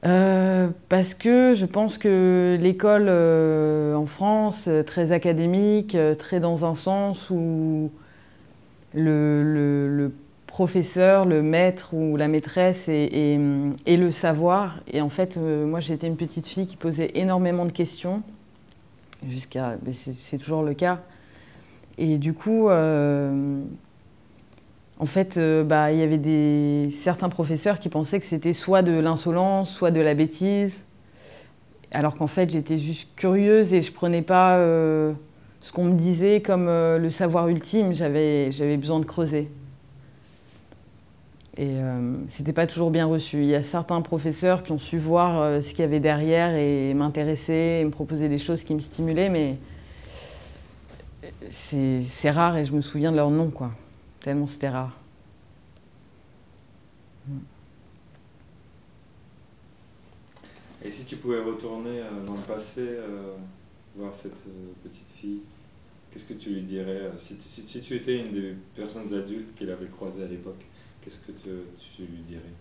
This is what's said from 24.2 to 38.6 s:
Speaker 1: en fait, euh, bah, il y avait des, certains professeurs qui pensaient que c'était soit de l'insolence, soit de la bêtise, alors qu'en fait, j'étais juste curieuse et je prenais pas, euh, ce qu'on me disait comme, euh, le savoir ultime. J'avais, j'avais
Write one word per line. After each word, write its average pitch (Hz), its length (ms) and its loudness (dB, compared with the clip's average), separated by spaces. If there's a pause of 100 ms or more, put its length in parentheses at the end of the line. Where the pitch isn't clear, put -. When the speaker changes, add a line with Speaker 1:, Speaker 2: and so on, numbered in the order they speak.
Speaker 1:
en 156 60 -2
fait, 190 320 -2
euh, 160 280 4
bah, 151 260 4
il 160 80 2
y - 20 4
avait 156 160 2
des, 147 760 2
certains 175 360 -2
professeurs 165 520 -2
qui 175 100 -6
pensaient 156 320 -2
que - 40 -12
c'était 165 280 -2
soit 190 300 2
de 170 140 4
l'insolence, 175 760 0
soit 175 180 2
de 160 80 2
la 156 140 4
bêtise, 190 720 0 (1040)
alors 151 240 -2
qu'en 160 120 -4
fait, 180 220 0
j'étais 156 280 -2
juste 151 400 -6
curieuse 202 560 4
et 180 80 6
je 175 100 -6
prenais 170 300 0
pas, 185 360 6
euh, 160 540 4 (480)
ce - 140 -18
qu'on 180 120 0
me 180 80 4
disait 180 480 4
comme, 180 280 0
euh, 165 280 2
le 165 120 0
savoir 170 400 0
ultime. 180 440 0
J'avais, 147 580 0
j'avais 147 260 0